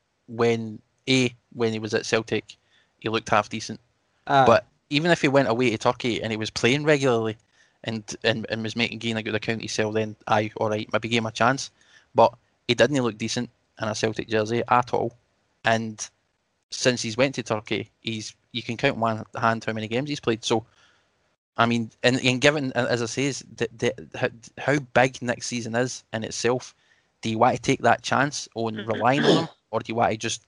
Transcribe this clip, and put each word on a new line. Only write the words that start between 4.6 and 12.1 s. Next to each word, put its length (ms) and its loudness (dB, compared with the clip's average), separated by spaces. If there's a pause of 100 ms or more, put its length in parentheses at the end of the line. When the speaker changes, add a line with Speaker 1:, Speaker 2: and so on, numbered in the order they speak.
Speaker 1:
even 220 2
if 100 4
he 60 2
went 220 4
away 220 2
to 60 -2
Turkey 460 0
and 80 -4
he 60 -4
was 120 -4
playing 360 0
regularly 520 2 (460)
and, 200 -6 (200)
and, 260 0
and 140 -4
was 140 -8
making, 220 -2
gain 180 -4
a 60 -6
good 120 -4
account 220 -4
of 40 -8
himself, 320 -4
then 220 -2 (120)
aye, 280 2
all 140 -2
right, 240 -4
maybe 160 -2
give 100 0
him 60 -2
a 60 -6
chance. 380 0 (460)